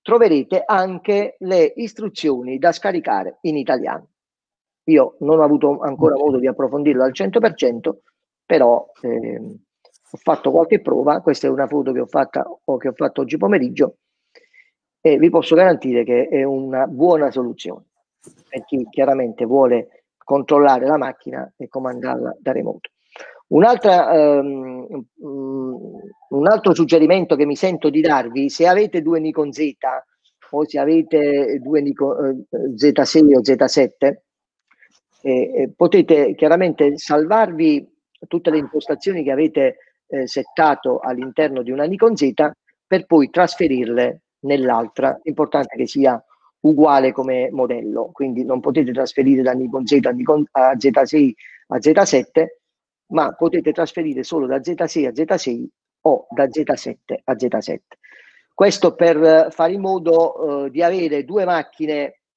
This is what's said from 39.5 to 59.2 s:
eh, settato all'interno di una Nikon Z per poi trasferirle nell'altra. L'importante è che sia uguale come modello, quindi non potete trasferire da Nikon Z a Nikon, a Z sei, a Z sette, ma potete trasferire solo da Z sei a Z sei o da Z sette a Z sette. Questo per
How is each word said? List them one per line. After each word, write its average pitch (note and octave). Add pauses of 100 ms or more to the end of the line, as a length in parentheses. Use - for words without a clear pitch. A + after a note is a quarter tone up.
eh, C3+
settato C3+
all'interno C3
di A#2+
una C#3
Nikon G3+
Z C3+ (520)
per C#3+
poi D3+
trasferirle B2 (180)
nell'altra. C3
L'importante D3
è A#2
che B2+
sia C3+ (400)
uguale C#3+
come C3
modello, A#2
quindi B2+
non B2+
potete C3
trasferire C3
da B2+
Nikon B2+
Z C#3+
a B2+
Nikon, B2+
a C3
Z C#3
sei, C3+ (340)
a B2
Z D#3
sette, D#3+ (520)
ma D3+
potete E3
trasferire D#3
solo D3
da C3+
Z E3+
sei D#3
a B2
Z D#3+
sei B2 (320)
o D3+
da C3+
Z D#3
sette -
a B2
Z A#2
sette. - (540)
Questo F#3+
per D#3+